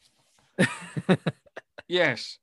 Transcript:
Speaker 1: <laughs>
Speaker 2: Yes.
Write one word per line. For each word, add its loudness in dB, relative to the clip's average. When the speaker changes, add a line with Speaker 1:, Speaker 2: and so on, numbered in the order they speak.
Speaker 1:
<laughs> 4
Speaker 2:
Yes. 0